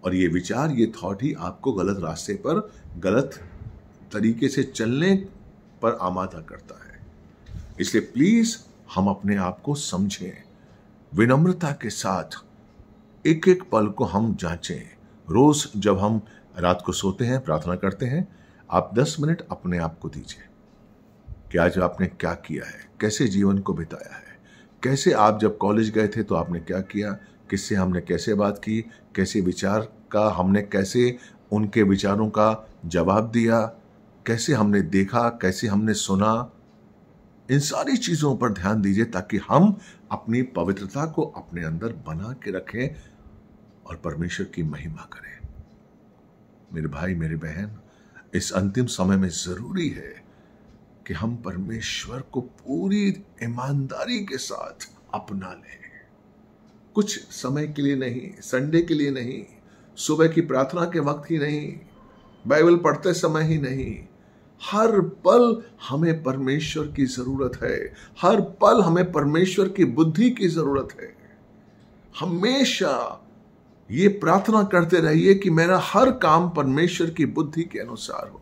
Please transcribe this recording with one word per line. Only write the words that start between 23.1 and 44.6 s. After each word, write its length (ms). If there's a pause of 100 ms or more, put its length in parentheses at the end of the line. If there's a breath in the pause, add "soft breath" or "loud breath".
जीवन 300
को 160
बिताया 420
है, 240 (420 soft breath)
कैसे 300
आप 280
जब 180
कॉलेज 320
गए 180
थे 140
तो 120
आपने 260
क्या 200
किया, 380 (320 loud breath)
किससे 240
हमने 260
कैसे 340
बात 240
की, 220 (360 loud breath)
कैसे 240
विचार 400 (320)
का 180
हमने, 320
कैसे 560 (340 loud breath)
उनके 300
विचारों 460
का 400 (180)
जवाब 440
दिया, 320 (640)
कैसे 280
हमने 280
देखा, 460
कैसे 380
हमने 280
सुना। 580 (960)
इन 80
सारी 380
चीजों 400
पर 160
ध्यान 300
दीजिए, 220
ताकि 440
हम 280 (360 loud breath)
अपनी 300
पवित्रता 640
को 160
अपने 420
अंदर 240
बना 440
के 180
रखें 440 (920 loud breath)
और 100
परमेश्वर 500
की 160